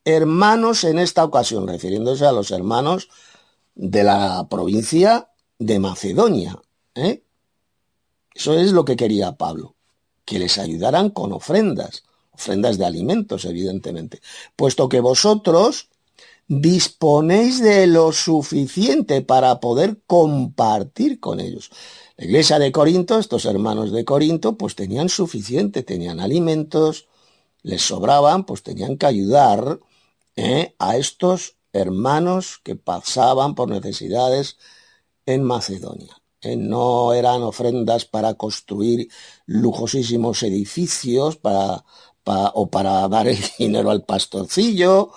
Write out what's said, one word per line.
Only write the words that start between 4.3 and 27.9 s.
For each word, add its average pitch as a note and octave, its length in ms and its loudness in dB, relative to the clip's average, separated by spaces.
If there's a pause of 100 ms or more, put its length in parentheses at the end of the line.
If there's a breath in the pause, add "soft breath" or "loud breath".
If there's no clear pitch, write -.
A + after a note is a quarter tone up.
provincia A#2 800 0 (300)
de G#2+ 200 0
Macedonia, G2 800 -2 (360)
¿eh? F#3 280 -4 (1080)
Eso - 200 -2
es F3+ 180 4
lo E3 140 4
que C3 100 0
quería G#2 380 0
Pablo, D#2+ 420 -8 (500)
que G2+ 140 -6
les F2+ 180 -2
ayudaran B2 520 0
con F3+ 240 -6
ofrendas, - 680 -4 (280)
ofrendas G#2 460 -2
de F#2 80 -2
alimentos, G2 600 -4
evidentemente, F2 760 -10 (340 loud breath)
"puesto C3+ 340 0
que B2+ 100 2
vosotros F#3+ 920 2 (580 soft breath)
disponéis E3+ 1160 2
de G3+ 260 6
lo E3 240 6
suficiente D#3 1080 0
para B2+ 380 4
poder A#2+ 460 0
compartir C#3+ 1120 0
con - 200 -6
ellos". - 300 -12 (480 loud breath)
La - 80 -12
iglesia D3+ 340 4
de C#3 120 2
Corinto, F3 460 2
estos A#2+ 280 -2
hermanos G#2+ 460 -2
de A#2 140 -2
Corinto, D#3 520 0
pues G#2 180 -6
tenían A2+ 340 -4
suficiente, E3+ 760 -4
tenían F3 360 -8
alimentos, D#3 880 0 (560)
les F2+ 180 -6
sobraban, C#3+ 640 2